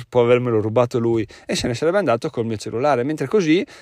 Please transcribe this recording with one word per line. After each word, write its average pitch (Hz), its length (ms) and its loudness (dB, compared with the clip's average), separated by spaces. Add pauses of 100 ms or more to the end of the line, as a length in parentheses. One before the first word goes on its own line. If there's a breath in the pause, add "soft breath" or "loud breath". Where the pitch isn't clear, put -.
può 123 140 2
avermelo 120 380 2
rubato 120 380 0
lui", 113 280 0 (200 loud breath)
e 226 80 -4
se 160 120 -4
ne 123 80 -4
sarebbe 165 240 0
andato 135 320 0
col 117 160 -4
mio 113 100 -4
cellulare. 123 480 -2
Mentre 151 220 -4
così, 180 380 2 (180 loud breath)